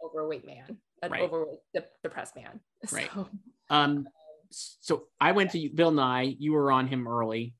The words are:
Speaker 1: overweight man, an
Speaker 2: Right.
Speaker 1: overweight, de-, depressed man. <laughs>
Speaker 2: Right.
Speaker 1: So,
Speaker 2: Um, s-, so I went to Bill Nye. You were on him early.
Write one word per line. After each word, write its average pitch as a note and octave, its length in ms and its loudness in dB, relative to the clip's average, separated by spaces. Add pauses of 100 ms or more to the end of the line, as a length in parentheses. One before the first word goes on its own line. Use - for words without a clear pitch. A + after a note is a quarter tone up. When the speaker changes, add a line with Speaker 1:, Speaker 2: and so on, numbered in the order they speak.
Speaker 1:
overweight D#3 420 -8
man, C3+ 320 -18 (240)
an F3 100 -6
Speaker 2:
Right. F3 100 -2
Speaker 1:
overweight, D#3+ 360 -4 (160)
de-, E3 100 -2 (180)
depressed - 340 -10
man. C3 240 -18 (220)
<laughs> - 100 -10
Speaker 2:
Right. - 200 -4
Speaker 1:
So, G3 160 -8 (400)
Speaker 2:
Um, D3 400 2 (420)
s-, - 300 -16
so - 260 -4 (140)
I D#3 120 6
went F#3+ 200 4
to D#3+ 200 -2
Bill E3 200 6
Nye. C3 460 2
You D3 140 -2
were C#3+ 200 4
on B2+ 160 4
him B2+ 180 -2
early. A#2 520 -2